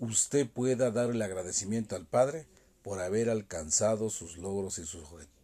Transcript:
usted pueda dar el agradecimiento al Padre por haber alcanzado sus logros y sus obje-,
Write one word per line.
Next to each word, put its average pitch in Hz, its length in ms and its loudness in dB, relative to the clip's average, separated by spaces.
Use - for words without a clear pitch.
usted 120 480 2
pueda 127 420 2
dar 120 200 0
el 117 100 0
agradecimiento 98 760 -2
al 87 100 -10
Padre 143 400 4
por 95 200 -4
haber 110 260 2
alcanzado 107 800 2
sus 85 300 -8
logros 95 400 -4
y 82 80 -10
sus 85 160 -12
obje-, 78 260 -18